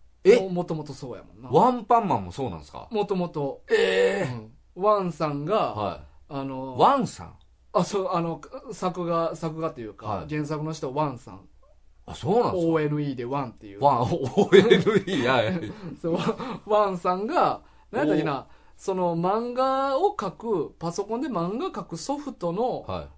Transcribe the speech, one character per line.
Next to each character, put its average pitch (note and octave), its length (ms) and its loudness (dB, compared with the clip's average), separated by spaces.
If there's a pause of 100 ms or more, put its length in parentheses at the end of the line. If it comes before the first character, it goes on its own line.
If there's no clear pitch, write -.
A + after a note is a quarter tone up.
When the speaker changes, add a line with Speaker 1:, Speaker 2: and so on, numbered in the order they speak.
(240)
Speaker 1:
え？ F#3+ 260 8
Speaker 2:
も F3 160 -2
と E3 100 -4
も D3+ 80 -8
と C#3+ 100 -12
そ B2+ 200 -12
う - 20 -12
や F2 80 -16
も - 100 -20
ん G#2+ 80 -20
な。 B2+ 80 -14
Speaker 1:
ワ F#3+ 200 8
ン B3 160 -2
パ A#3 140 6
ン G#3 80 -2
マ C3 100 2
ン G2 80 -4
も F2+ 60 -10
そ C3 160 -6
う - 20 -4
な E2+ 80 -8
ん - 20 -10
で D2+ 60 -16
す - 60 -20
か？ - 200 -14
Speaker 2:
も G#3 140 0
と G3 100 -2
も F3 140 -2
と。 C#3 400 -6
Speaker 1:
え F#3+ 600 4
ー。 B2 60 -6 (400)
Speaker 2:
う F3+ 60 -8
ん。 - 20 -6
ワ G#3 160 4
ン F3+ 140 -2
さ D#3+ 140 -2
ん C#3+ 180 -4
が、 E3 280 0
Speaker 1:
は G2+ 240 -2
い。 - 20 -14 (300)
Speaker 2:
あ C#3 140 -8
の、 C3 340 -10
Speaker 1:
ワ A#3+ 200 6
ン A3 100 0
さ - 180 -10
ん？ E2 80 -18 (400)
Speaker 2:
あ、 F#3 100 2
そ G3 180 -2
う、 F#3 120 -2
あ E3+ 80 2
の、 E3 200 -4 (320)
作 F3+ 320 -4
画、 E3 300 0
作 D#3+ 260 -8
画 D#3 100 -2
と B2+ 80 -16
い A2+ 80 -10
う G#2 60 -12
か、 - 120 -16
Speaker 1:
は G#2 180 -4
い。 D3+ 60 -12
Speaker 2:
原 D3+ 160 -4
作 D3+ 180 -6
の D#3+ 100 -6
人、 C#3 200 -8
ワ D3+ 140 0
ン B2+ 100 -8
さ A2+ 140 -18
ん。 F#2+ 160 -20 (600)
Speaker 1:
あ、 E2 60 -12
そ G3 260 0
う A#3 40 4
な F#3+ 80 2
ん - 20 -2
で F3+ 60 0
す E3 80 2
か？ E3 40 2
Speaker 2:
オ D#3+ 80 4
ー D3+ 60 0
エ D3 40 0
ヌ D3 120 -2
イ D3 60 -2
ー C3 80 -4
で A#2 100 -6
ワ C3+ 200 -4
ン A#2 40 -10
っ G#2+ 60 -18
て A2 100 -20
い G2 100 -16
う。 G#2+ 80 -6
Speaker 1:
ワ C#3 120 6
ン、 A#2 60 2
オ B2 40 2
ー E3 520 4
エ F#3+ 40 12
ヌ G#3+ 60 6 (100)
イ F#3 460 2
ー、 A#2+ 40 2
は C3 140 4
い。 F3+ 300 -2 (100)
Speaker 2:
<laughs> E3 180 -14
そ E3 120 -4
う、 F3 60 0 (500)
ワ G#3 200 4
ン F#3 120 -4
さ F#3 160 0
ん G3 100 -6
が、 A3+ 360 2 (300)
な C4 120 -2
ん - 40 0
だ D4+ 60 2
っ - 40 2
け D#3 60 0
な、 C#3 180 -2
Speaker 1:
お - 20 -
ー。 - 20 -18 (320)
Speaker 2:
そ - 160 -4
の F3 240 0
漫 A3 360 0
画 C4+ 460 0
を G4+ 160 2
描 F#3+ 160 -6
く、 F#3 460 -4
パ E3 140 -6
ソ G3 140 -4
コ A3 120 -6
ン C4 40 -4
で D4+ 80 -4
漫 F#3 280 -2
画 F4+ 100 -4
描 G#3 160 -8
く E3 140 -10
ソ C#4+ 200 -4
フ C#4+ 160 -10
ト E3+ 180 -4
の G3 320 -2
Speaker 1:
は E2+ 240 -6 (100)